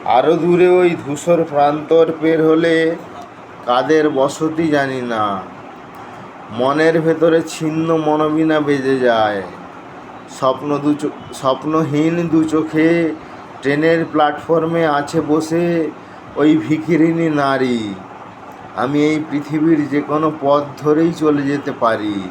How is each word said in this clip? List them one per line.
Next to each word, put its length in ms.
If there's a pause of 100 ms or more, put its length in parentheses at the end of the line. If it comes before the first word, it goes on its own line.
আরও 320
দূরে 320
ওই 280 (100)
ধূসর 380
প্রান্তর 760
পের 260
হলে 500 (680)
কাদের 440
বসতি 580
জানি 320
না, 400 (1080)
মনের 500
ভেতরে 480
ছিন্ন 480
মনোবীণা 640
বেজে 380
যায়। 440 (880)
স্বপ্ন 480
দু 160
চো-, 400
স্বপ্নহীন 920
দু 160
চোখে 680 (460)
ট্রেনের 520
প্ল্যাটফর্মে 760
আছে 340
বসে 680 (460)
ওই 200
ভিখিরিনী 720
নারী। 640 (840)
আমি 280
এই 260
পৃথিবীর 580
যে 120
কোনো 400
পথ 420
ধরেই 300
চলে 300
যেতে 380
পারি। 500